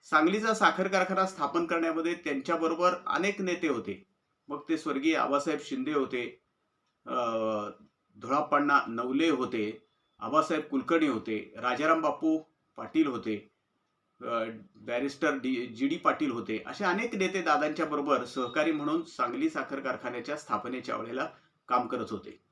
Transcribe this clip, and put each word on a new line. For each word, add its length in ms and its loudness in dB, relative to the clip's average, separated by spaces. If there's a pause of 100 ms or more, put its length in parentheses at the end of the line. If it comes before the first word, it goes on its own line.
सांगलीचा 440 4
साखर 340 4
कारखाना 380 2
स्थापन 400 -2
करण्यामध्ये 480 0
त्यांच्याबरोबर 800 2 (140)
अनेक 340 0
नेते 260 -2
होते. 380 -4 (420)
मग 220 -6
ते 80 2
स्वर्गीय 380 0
आबासाहेब 480 0
शिंदे 300 -4
होते, 480 -2 (640)
अ, 100 -6 (1040)
धुळापण्णा 680 2
नवले 420 2
होते, 580 -2 (320)
आबासाहेब 440 2
कुलकर्णी 440 2
होते, 500 -4
राजाराम 440 2
बापू 360 2 (400)
पाटील 300 2
होते, 440 -4 (680)
अ, 220 -2 (320)
बॅरिस्टर 600 -2
डी-, 300 -2
जीडी 300 0
पाटील 340 2
होते. 360 -4
असे 160 -8
अनेक 320 0
नेते 260 0
दादांच्या 440 2
बरोबर 400 2
सहकारी 460 0
म्हणून 320 -2
सांगली 460 -2
साखर 300 -6
कारखान्याच्या 580 -6
स्थापनेच्या 580 -4
वेळेला 340 -6 (380)
काम 200 2
करत 220 -4
होते. 420 -10